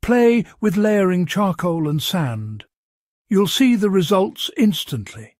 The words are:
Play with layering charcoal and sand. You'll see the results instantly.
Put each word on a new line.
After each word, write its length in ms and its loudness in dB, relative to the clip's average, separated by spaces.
Play 420 2
with 160 0
layering 500 2
charcoal 640 -2
and 160 -2
sand. 600 -6
You'll 180 2
see 300 2
the 120 0
results 680 0
instantly. 840 -4